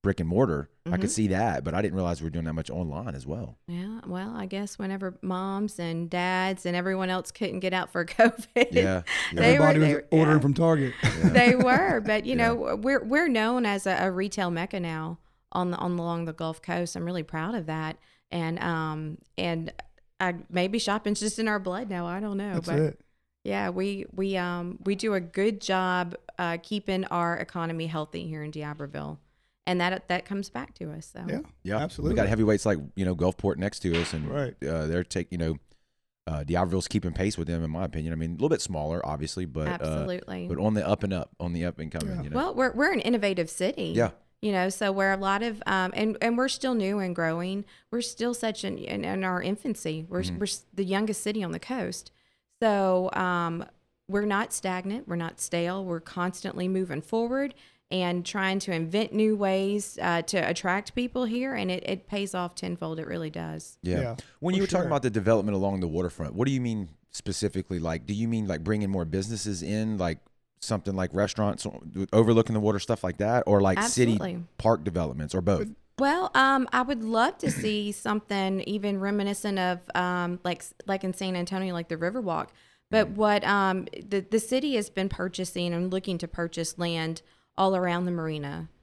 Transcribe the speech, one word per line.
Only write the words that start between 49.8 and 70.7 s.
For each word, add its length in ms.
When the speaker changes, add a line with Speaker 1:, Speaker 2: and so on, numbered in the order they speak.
Speaker 2:
We're, 140
Speaker 1:
Mm-hmm. 160
Speaker 2:
we're 60
s-, 280
the 120
youngest 380
city 200
on 100
the 60
coast. 520
So, 500
um, 520
we're 160
not 300
stagnant. 520
We're 100
not 240
stale. 440
We're 160
constantly 680
moving 340
forward 520
and 340
trying 360
to 120
invent 400
new 240
ways, 680
uh, 200
to 160
attract 560
people 300
here, 300
and 160
it, 160
it 200
pays 280
off 200
tenfold. 440
It 80
really 240
does. 520
Speaker 1:
Yeah. 180
Speaker 3:
Yeah, 160
Speaker 1:
When 120
Speaker 3:
for 40
Speaker 1:
you 60
were 40
talking 160
Speaker 3:
sure. 60
Speaker 1:
about 140
the 80
development 460
along 240
the 80
waterfront, 460
what 120
do 60
you 80
mean 300
specifically? 680
Like, 280
do 60
you 160
mean, 180
like, 160
bringing 280
more 160
businesses 560
in, 360
like 200
something 360